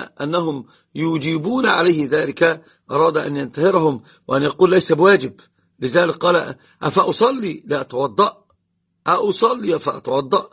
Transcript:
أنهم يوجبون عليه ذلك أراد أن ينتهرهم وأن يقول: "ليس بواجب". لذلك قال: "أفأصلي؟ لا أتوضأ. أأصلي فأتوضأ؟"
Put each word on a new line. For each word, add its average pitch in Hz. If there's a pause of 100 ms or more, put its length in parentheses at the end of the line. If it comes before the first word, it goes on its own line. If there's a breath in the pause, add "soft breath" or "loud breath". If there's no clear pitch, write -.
(200)
أنهم 156 (300 soft breath)
يوجبون 160
عليه 170
ذلك 156 (300 soft breath)
أراد 156
أن 147
ينتهرهم 151 (260 soft breath)
وأن 139
يقول: 170
"ليس 175
بواجب". 156 (460)
لذلك 156
قال: 165 (260 soft breath)
"أفأصلي؟ 202
لا 143
أتوضأ. 131 (640)
أأصلي 208
فأتوضأ؟" 139